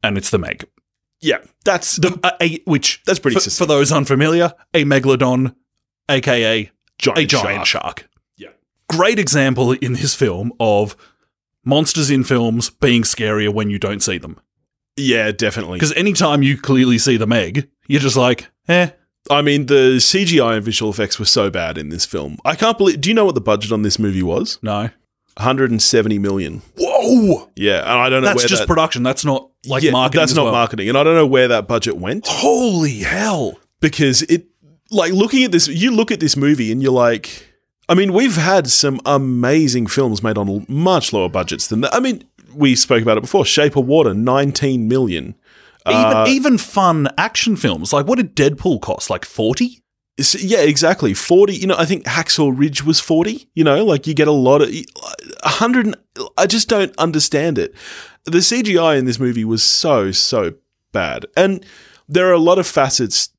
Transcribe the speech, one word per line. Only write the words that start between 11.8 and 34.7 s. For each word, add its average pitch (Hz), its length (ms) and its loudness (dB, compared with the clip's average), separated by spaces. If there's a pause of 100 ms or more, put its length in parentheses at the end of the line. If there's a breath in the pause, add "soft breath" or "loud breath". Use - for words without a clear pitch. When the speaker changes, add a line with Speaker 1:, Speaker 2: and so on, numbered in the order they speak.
Speaker 1:
in 135 140 2
films 117 480 0
being 120 320 0
scarier 107 500 -2
when 104 160 -2
you 101 80 -4
don't 98 240 -6
see 92 160 -4
them. - 220 -14 (580)
Speaker 2:
Yeah, 117 340 0
definitely. 104 480 -6
Speaker 1:
'Cause 147 160 0
anytime 160 480 0
you 139 140 2
clearly 127 400 2
see 120 200 0
the 110 100 -2
Meg, 113 420 -2 (180)
you're 143 140 0
just 131 160 0
like, 123 300 0 (200)
"Eh." 175 220 2 (400)
Speaker 2:
I 147 140 2
mean, 143 240 0
the 131 320 4
C 190 260 0
G 165 140 2
I 117 160 2
and 104 100 -4
visual 110 260 -4
effects 101 280 -4
were 110 60 -4
so 101 260 0
bad 85 260 -6
in 76 120 -10
this 85 160 -6
film. 73 380 -10
I 147 120 -2
can't 226 240 -2
believe, 180 200 2
do 147 100 -4
you 226 40 0
know 220 120 2
what 170 100 0
the 120 60 -2
budget 104 300 -2
on 107 120 -2
this 101 160 -2
movie 95 240 -2
was? 104 400 -4
Speaker 1:
No. 107 260 -4 (500)
Speaker 2:
Hundred 127 320 0
and 110 100 -2
seventy 110 380 2
million. 98 420 -4 (160)
Speaker 1:
Whoa! 226 800 2
Speaker 2:
Yeah, 98 260 0
and - 80 -6 (120)
I 127 80 2
don't 131 120 2
know 131 80 2
Speaker 1:
That's 120 140 2
Speaker 2:
where 120 40 2
Speaker 1:
just 113 160 0
Speaker 2:
that - 40 -4
Speaker 1:
production. 160 360 0
That's 131 200 -2
not, 135 260 -4 (160)
like, 135 160 -4
Speaker 2:
Yeah, 151 100 4
Speaker 1:
marketing 131 300 2
Speaker 2:
that's 151 120 0
Speaker 1:
as - 20 2
Speaker 2:
not 151 80 2
Speaker 1:
well. 117 80 0
Speaker 2:
marketing, 113 380 0
and 131 80 2
I 143 60 4
don't 160 120 4
know 156 100 6
where 131 220 4
that 113 220 0
budget 113 280 -2
went. 113 300 -6
Speaker 1:
Holy 185 720 0
hell. 180 580 -4 (220)
Speaker 2:
Because 151 440 0
it, 165 240 0 (440)